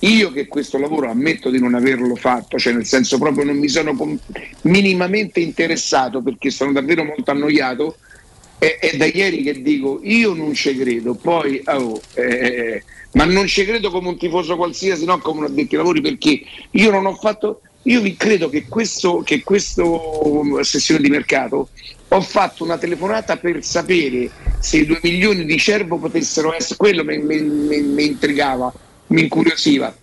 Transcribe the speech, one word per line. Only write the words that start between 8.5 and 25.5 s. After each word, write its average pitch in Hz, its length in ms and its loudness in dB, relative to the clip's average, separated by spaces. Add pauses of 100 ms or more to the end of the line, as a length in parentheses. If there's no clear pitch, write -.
È, 160 200 0
è 165 180 -2
da 147 100 2
ieri 175 360 0
che 135 200 -4
dico, 139 400 0
io 220 320 2
non 156 200 -4
ci 135 220 -2
credo, 123 380 -2
poi, 143 520 -2
oh, 127 320 -2 (160)
eh, 120 680 -2 (300)
ma 135 120 4
non 185 220 2
ci 196 180 0
credo 208 260 -2
come 180 180 -4
un 175 100 -6
tifoso 170 380 -2
qualsiasi, 175 500 -2
no, 180 120 2
come 156 220 -4
un 151 60 -4
addetto 139 300 -2
ai - 20 0
lavori, 165 240 2
perché 147 400 0 (300)
io 208 180 4
non 196 160 2
ho 190 80 -2
fatto, 214 460 -2 (260)
io 240 140 4
vi 190 160 -2
credo 185 320 2
che 139 180 -4
questo, 190 580 -2
che - 200 -2
questo, 165 800 0
um, 147 360 2
sessione 151 400 0
di 143 60 4
mercato, 139 600 0 (400)
ho 185 120 4
fatto 185 440 0
una 165 140 -2
telefonata 180 580 -2
per 170 260 -4
sapere 143 680 0 (300)
se - 200 0
i 151 80 4
due 165 160 0
milioni 180 420 2
di 156 120 0